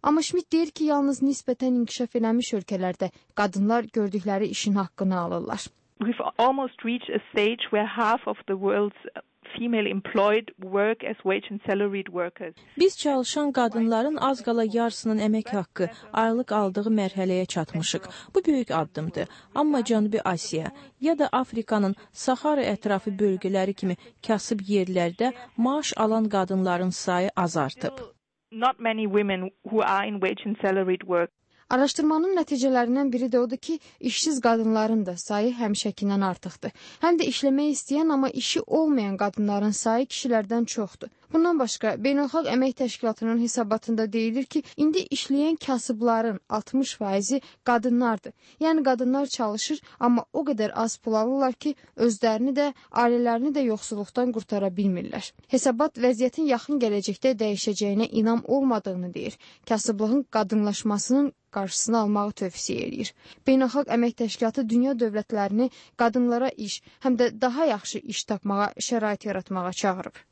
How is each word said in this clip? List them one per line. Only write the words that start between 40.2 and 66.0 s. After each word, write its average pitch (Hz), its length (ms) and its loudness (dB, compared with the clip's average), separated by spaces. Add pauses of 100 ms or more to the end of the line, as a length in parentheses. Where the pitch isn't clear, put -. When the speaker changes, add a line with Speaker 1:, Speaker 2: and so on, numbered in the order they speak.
Speaker 1:
çoxdur. - 400 -8 (240)
Bundan 330 260 4
başqa, 220 380 0
Beynəlxalq 277 560 0
Əmək 254 240 2
Təşkilatının 226 640 -2
hesabatında 220 720 0
deyilir 226 320 0
ki, - 140 -2 (180)
indi 311 240 2 (140)
işləyən 294 400 0 (100)
kasıbların 226 760 0 (100)
altmış 247 460 -2
faizi 202 460 0 (240)
qadınlardır. 240 680 2 (280)
Yəni, 320 240 2
qadınlar 254 400 2
çalışır, 226 540 -4 (200)
amma 240 340 4
o 311 120 0
qədər 220 320 0
az 226 200 -2
pul 220 200 -2
alırlar 262 360 2
ki, - 180 -4 (260)
özlərini 226 560 2
də, 285 140 2 (240)
ailələrini 240 640 2
də 285 100 2
yoxsulluqdan 220 720 -2
qurtara 202 420 -2
bilmirlər. 190 540 -2 (160)
Hesabat 262 500 2
vəziyyətin 247 540 2
yaxın 262 320 0
gələcəkdə 208 480 0 (100)
dəyişəcəyinə 208 680 0
inam 226 340 2
olmadığını 208 680 0
deyir. - 240 -8 (320)
Kasıblığın 220 600 2
qadınlaşmasının 214 1040 0 (200)
qarşısını 202 480 -2
almağı 208 440 0
tövsiyə - 420 -6
eləyir. - 240 -6 (380)
Beynəlxalq 262 500 4
Əmək 240 240 2
Təşkilatı 226 480 -2
dünya 247 320 2
dövlətlərini 214 720 0 (260)
qadınlara 240 520 2